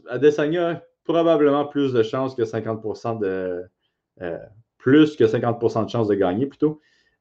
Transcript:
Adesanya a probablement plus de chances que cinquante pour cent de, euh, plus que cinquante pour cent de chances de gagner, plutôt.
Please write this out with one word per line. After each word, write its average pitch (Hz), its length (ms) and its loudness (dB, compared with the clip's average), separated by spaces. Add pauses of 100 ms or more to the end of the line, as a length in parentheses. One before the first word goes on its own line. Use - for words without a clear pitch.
Adesanya 151 600 2
a 160 120 -8 (220)
probablement 147 600 2
plus 143 260 -2
de 117 100 2
chances 131 320 -4
que 117 120 -2
cinquante 110 340 -6
pour 101 160 -8
cent 113 200 -6
de, 92 480 -4 (580)
euh, 87 160 -8 (400)
plus 151 360 4
que 113 120 2
cinquante 117 340 -2
pour 113 100 0
cent 113 120 -2
de 98 80 -6
chances 113 180 -2
de 104 60 2
gagner, 98 320 0
plutôt. 151 340 -2 (400)